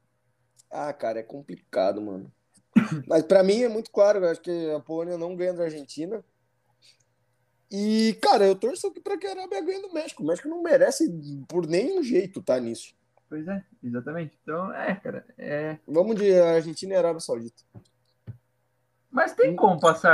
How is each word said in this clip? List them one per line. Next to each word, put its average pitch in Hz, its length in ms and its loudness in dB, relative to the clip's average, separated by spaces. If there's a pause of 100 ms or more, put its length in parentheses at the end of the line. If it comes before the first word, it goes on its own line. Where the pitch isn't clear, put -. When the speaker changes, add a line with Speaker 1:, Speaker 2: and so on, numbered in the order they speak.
(720)
Speaker 1:
Ah, 147 220 -6
cara, 113 280 -6
é - 20 -14
complicado, 104 760 -4
mano. 98 320 -10 (420)
<coughs> 160 320 2
Mas 160 180 2
pra 190 180 4
mim 202 200 2
é 247 60 0
muito 220 220 -8
claro, 202 300 2
eu 180 100 0
acho 165 100 -6
que 170 300 -6
a 151 100 -4
Polônia 165 380 -8
não 175 180 -8
ganha 180 160 -2
da 175 120 -4
Argentina. 156 600 -10 (1500)
E, 220 520 2
cara, 202 240 6
eu 196 80 6
torço 262 320 -4
aqui 349 140 -8
pra 403 180 -6
que 392 80 -10
a 392 60 -6
Arábia 370 300 -8
ganhe 381 200 -6
do 392 100 -14
México. 311 300 -8
O 147 40 -4
México 175 220 -2
não 339 140 -6
merece 254 480 4 (380)
por 175 180 -2
nenhum 254 360 0
jeito 196 400 0
tá - 180 2
nisso. 117 340 -10 (340)
Speaker 2:
Pois 156 200 -10
é, 196 160 -8 (180)
exatamente. 143 600 -8
Então, 170 300 -6
é, - 240 -4
cara, - 280 -12 (120)
é 156 500 -8
Speaker 1:
Vamos 190 300 2
de 202 220 4
Argentina 165 560 2
e - 20 2
Arábia 170 240 2
Saudita. 117 420 -8 (1500)
Speaker 2:
Mas - 240 2
tem 240 180 4
Speaker 1:
Hum. 180 40 -4
Speaker 2:
como 175 240 4
passar 165 340 6